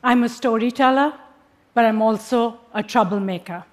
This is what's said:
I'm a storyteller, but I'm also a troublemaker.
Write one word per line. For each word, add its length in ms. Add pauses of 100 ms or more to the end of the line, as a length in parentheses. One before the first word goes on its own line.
I'm 180
a 60
storyteller, 840 (600)
but 100
I'm 160
also 600 (160)
a 80
troublemaker. 880